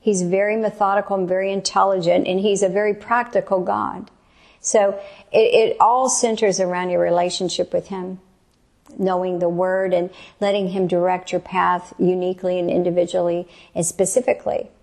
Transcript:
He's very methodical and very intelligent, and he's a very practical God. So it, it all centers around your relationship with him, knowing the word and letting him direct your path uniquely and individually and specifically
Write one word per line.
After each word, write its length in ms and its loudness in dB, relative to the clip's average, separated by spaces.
He's 220 0
very 340 0
methodical 600 0
and 120 -2
very 240 0
intelligent, 760 2
and 100 0
he's 240 2
a 60 2
very 260 0
practical 640 -2
God. 480 -4
So 400 2
it, 400 4
it 80 -4
all 280 4
centers 520 0
around 300 -2
your 100 0
relationship 720 0
with 160 -4
him, 320 -10
knowing 440 -2
the 80 2
word 440 0
and 180 0
letting 300 0
him 180 0
direct 460 0
your 80 0
path 580 -2
uniquely 600 0
and 100 -2
individually 760 0
and 100 -2
specifically 880 -2